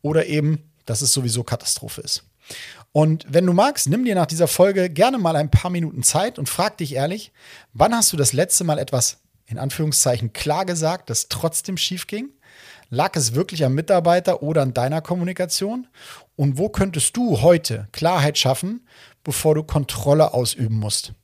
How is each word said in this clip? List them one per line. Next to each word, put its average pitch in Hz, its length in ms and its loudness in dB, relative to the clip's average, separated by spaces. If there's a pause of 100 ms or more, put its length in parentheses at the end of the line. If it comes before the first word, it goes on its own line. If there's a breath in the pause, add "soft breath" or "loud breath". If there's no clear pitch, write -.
oder 160 240 2
eben, 151 440 0 (160)
dass 113 140 -2
es 139 120 0
sowieso 120 320 -2
Katastrophe - 560 -6
ist. - 240 -6 (680 loud breath)
Und 156 360 2
wenn 170 180 4
du 175 60 4
magst, 220 360 2
nimm 226 160 2
dir 220 120 2
nach 170 100 2
dieser 160 220 0
Folge 185 420 2
gerne 233 280 2
mal 165 180 0
ein 151 140 0
paar - 200 4
Minuten 160 320 -4
Zeit 190 360 0
und 143 100 -6
frag 208 300 -2
dich 131 160 -6
ehrlich, 160 380 -4 (400 loud breath)
wann 180 220 4
hast 226 180 2
du 175 40 -4
das 139 160 2
letzte 175 320 0
Mal 151 140 0
etwas, - 400 -2 (280)
in 113 120 -10
Anführungszeichen, 131 720 -2
klar 160 340 -2
gesagt, 170 420 -4
das - 200 -4
trotzdem - 480 -4
schief - 320 -6
ging? 240 220 -8 (580 loud breath)
Lag 143 260 0
es 120 220 -2
wirklich 156 280 -2
am 131 100 2
Mitarbeiter 175 680 2
oder 151 200 0
an 127 120 -2
deiner 135 260 0
Kommunikation? 180 840 -4 (480 loud breath)
Und 139 240 0
wo 202 100 0
könntest 185 480 -2
du 220 260 0
heute 147 500 4
Klarheit 151 460 0
schaffen, 180 460 -2 (380 loud breath)
bevor 156 320 0
du 156 80 0
Kontrolle 147 720 2
ausüben 113 420 0
musst? 107 360 -4 (120)